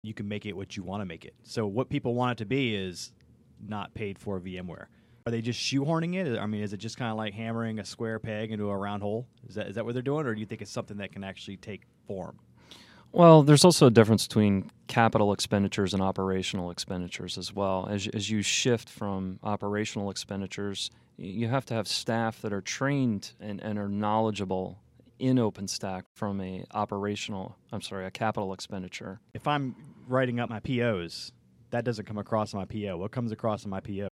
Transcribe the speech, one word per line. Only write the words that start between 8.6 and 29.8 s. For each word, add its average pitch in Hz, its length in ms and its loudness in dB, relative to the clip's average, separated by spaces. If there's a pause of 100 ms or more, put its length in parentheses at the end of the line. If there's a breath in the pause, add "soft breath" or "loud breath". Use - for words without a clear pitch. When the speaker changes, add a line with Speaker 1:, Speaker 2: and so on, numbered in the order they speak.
Speaker 1:
a 101 80 -2
round 101 260 -4
hole? 110 240 -4 (220)
Is 95 60 -18
that, 101 140 -6
is 98 80 -8
that 113 100 -4
what 120 80 -4
they're 127 80 -2
doing, 143 240 -2
or 113 80 0
do 107 60 -6
you 107 60 -6
think 113 140 -12
it's 101 100 -12
something 107 280 -8
that 98 120 -8
can 98 140 -10
actually 95 320 -12
take 98 280 -14 (220)
form? 92 320 -8 (720 loud breath)
Speaker 2:
Well, 165 300 12
there's 143 220 10
also 170 220 10
a 123 40 12
difference 110 360 8
between 101 440 4 (160)
capital 110 460 4
expenditures 98 600 0
and 98 80 0
operational 95 680 -2
expenditures 90 680 -8
as 90 140 -10
well. 95 380 -2
As, 101 180 -2
as 104 220 -4
you 107 120 0
shift - 460 2
from 95 540 -6
operational 104 680 -2
expenditures, 98 800 -8 (280 soft breath)
y-, - 80 -12
you 104 220 -4
have 127 180 0
to - 80 -4
have 110 140 -2
staff 113 540 -2
that 107 100 -4
are 101 80 -2
trained 131 800 0
and, 101 220 -8
and 104 160 -4
are 101 100 -4
knowledgeable 101 920 0 (400)
in 131 180 4
OpenStack 98 680 -2 (120)
from 98 260 -4
a 92 320 -8
operational, 101 840 -4 (160)
I'm 107 80 -6
sorry, 95 260 -8
a 92 40 -8
capital 107 420 -2
expenditure. 95 680 -10 (140)
Speaker 1:
If - 140 -4
I'm 143 260 0 (320)